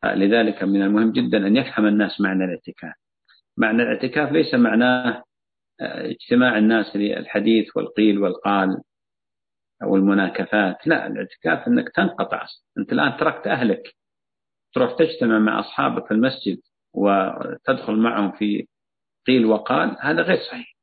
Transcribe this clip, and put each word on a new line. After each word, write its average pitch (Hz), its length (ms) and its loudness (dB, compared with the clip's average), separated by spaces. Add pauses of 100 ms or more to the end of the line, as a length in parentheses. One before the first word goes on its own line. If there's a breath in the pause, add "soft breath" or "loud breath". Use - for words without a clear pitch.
لذلك 104 580 0
من 98 180 2
المهم 107 300 2
جدًا 120 260 0
أن 101 180 2
يفهم 127 300 0
الناس 104 360 0
معنى 95 220 0
الاعتكاف. 90 500 -10 (640 soft breath)
معنى 113 260 2
الاعتكاف 131 480 -2
ليس 151 220 0
معناه، 123 720 2 (580)
آه، - 280 -8
اجتماع 123 480 2
الناس 107 380 2
للحديث 104 840 0
والقيل 104 400 2
والقال 95 640 0 (1000)
والمناكفات، 98 1040 0
لا، 165 200 0
الاعتكاف - 600 -6
أنك 240 280 2
تنقطع. - 500 -2 (320)
أنت - 160 -6
الآن 143 260 0
تركت - 280 -2
أهلك، 107 480 -2 (800)
تروح 127 240 0
تجتمع 117 420 2
مع 107 200 2
أصحابك 123 480 -4
في 110 60 -4
المسجد 110 440 0 (360)
وتدخل - 1000 -2
معهم 110 360 0
في - 360 -4 (600)
قيل 127 180 4
وقال، 110 540 0
هذا 156 220 -2
غير 175 160 0
صحيح - 460 -10